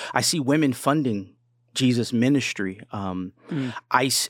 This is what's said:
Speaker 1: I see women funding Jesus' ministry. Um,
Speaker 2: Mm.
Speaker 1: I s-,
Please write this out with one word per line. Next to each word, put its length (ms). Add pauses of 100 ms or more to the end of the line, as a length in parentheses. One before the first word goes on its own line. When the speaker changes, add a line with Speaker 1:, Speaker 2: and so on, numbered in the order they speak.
(140)
Speaker 1:
I 80
see 180
women 340
funding 640 (380)
Jesus' 380
ministry. 720 (100)
Um, 400 (180)
Speaker 2:
Mm. 240 (160)
Speaker 1:
I 180
s-, 220